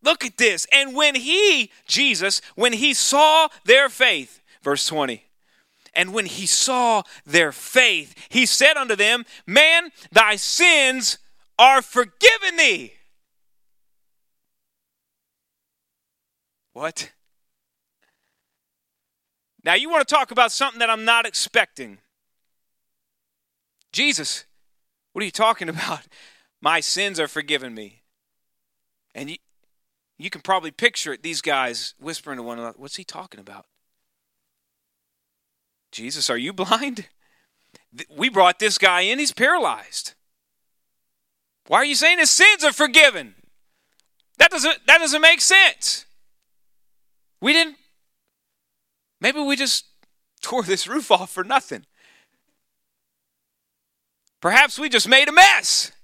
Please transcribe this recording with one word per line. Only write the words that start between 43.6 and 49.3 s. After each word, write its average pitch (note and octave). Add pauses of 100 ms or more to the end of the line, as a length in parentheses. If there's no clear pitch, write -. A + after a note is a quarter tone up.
That E4+
doesn't, D4+
that D#4
doesn't D4+
make E4
sense. - (1400)
We B3+
didn't, D#4+ (1400)
maybe C4